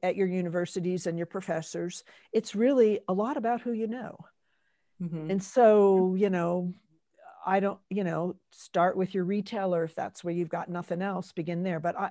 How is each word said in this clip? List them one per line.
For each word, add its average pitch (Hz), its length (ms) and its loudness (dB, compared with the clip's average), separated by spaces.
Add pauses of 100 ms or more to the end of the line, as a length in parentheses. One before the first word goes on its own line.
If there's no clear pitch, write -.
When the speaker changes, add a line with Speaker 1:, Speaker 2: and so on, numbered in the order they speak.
Speaker 1:
at 185 100 2
your 190 140 0
universities 180 800 -2
and 165 100 -2
your 170 80 -4
professors. 175 800 -6 (280)
It's 220 220 -2
really 226 540 4
a 190 40 0
lot 220 240 -2
about 240 260 -2
who 240 100 -4
you 220 160 -4
know. 240 280 -10 (840)
Speaker 2:
Mm-hmm. 160 300 -6
Speaker 1:
And 196 100 0
so, 196 720 6
you 196 160 2
know, 180 420 0 (720)
I 190 140 2
don't, 196 220 -2 (100)
you 196 140 -2
know, 165 320 -4 (160)
start - 440 0
with 185 160 -2
your 185 120 -2
retailer 196 580 -2
if 160 140 -6
that's - 260 -8
where 175 100 -4
you've 170 160 -2
got 170 220 -8
nothing 175 320 -6
else, 190 300 -6
begin 170 320 -4
there, 170 160 -2
but 170 180 -2
I, 196 120 -4